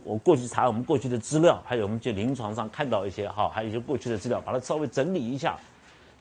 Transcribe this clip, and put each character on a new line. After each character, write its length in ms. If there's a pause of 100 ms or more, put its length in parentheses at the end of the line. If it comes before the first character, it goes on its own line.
我 140
过 180
去 100
查 220
我 60
们 100
过 140
去 100
的 100
资 220
料， 260
还 120
有 60
我 40
们 100
这 140
临 240
床 180
上 160
看 200
到 160
一 40
些 200
哈， 180
还 160
有 60
一 20
些 80
过 180
去 120
的 80
资 100
料， 140
把 100
它 80
稍 160
微 120
整 260
理 120
一 120
下。 200 (640)